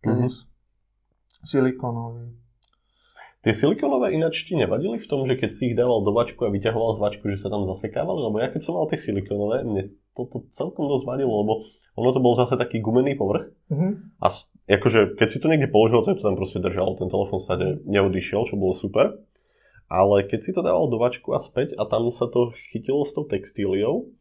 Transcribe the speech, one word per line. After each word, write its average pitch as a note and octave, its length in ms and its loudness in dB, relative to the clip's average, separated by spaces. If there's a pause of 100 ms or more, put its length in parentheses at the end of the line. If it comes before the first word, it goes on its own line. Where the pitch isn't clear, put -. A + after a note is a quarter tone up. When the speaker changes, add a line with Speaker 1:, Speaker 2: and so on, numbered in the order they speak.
Speaker 1:
Mhm. A#2 200 0
Speaker 2:
case. - 240 -4 (960)
Silikónový. A#2+ 880 -2 (1120)
Speaker 1:
Tie A2 160 2
silikónové B3 560 2
ináč D#3+ 320 -2
ti - 80 -6
nevadili C#3 480 0
v - 80 -20
tom, C#3 160 -2
že B2+ 80 0
keď - 180 -2
si - 140 -8
ich A#2+ 100 0
dával A#2 300 2
do G#2 80 2
vačku A#2 320 0
a G2+ 80 0
vyťahoval A2+ 400 0
z G2+ 80 -4
vačku, G#2 240 -2
že G2 160 -4
sa G2 80 -6
tam G#2 160 -2
zasekávali? - 560 -4
Lebo G#2+ 160 -2
ja B2 160 -2
keď - 80 -6
som F3 160 -6
mal D#3+ 80 0
tie - 160 -4
silikónové, G#2 640 -2
mne G2+ 180 -2 (300)
toto B2+ 400 -10
celkom D#3+ 320 -6
dosť C3+ 240 -2
vadilo, C3 320 -2
lebo A2 240 -2 (260)
ono A#2+ 220 2
to C3 80 2
bol A#2+ 160 6
zase B2+ 160 2
taký B2 240 -2
gumený B2+ 400 2
povrch. - 320 -2 (180)
Speaker 2:
Mhm. F3+ 540 -2
Speaker 1:
A G2 80 4
s-, - 160 -6 (240)
akože, G#2+ 480 4
keď A2 100 4
si - 140 -6
to D3+ 80 2
niekde D3 240 2
položil, A2+ 320 6
tak F#3+ 160 0
to - 20 -8
tam G2 140 2
proste F#2 240 -4
držalo, F2+ 340 0
ten F2+ 140 -4
telefón - 320 -2
sa F2+ 160 -4
ne-, F2+ 240 -4
neodišiel, G2 640 0
čo - 100 -8
bolo F#2+ 220 0
super. G#2 400 0 (680)
Ale G2 360 6
keď - 160 -4
si - 140 -6
to F3 80 0
dával E3 260 2
do A#2 80 0
vačku B2 380 -2
a B2+ 80 -2
späť - 340 -4
a G#2+ 80 -4
tam A#2 300 0
sa A#2 160 -2
to A#2+ 240 0 (160)
chytilo C3 340 -2
s C#3+ 80 -6
tou D3+ 140 -6
textíliou G2+ 800 -2 (160)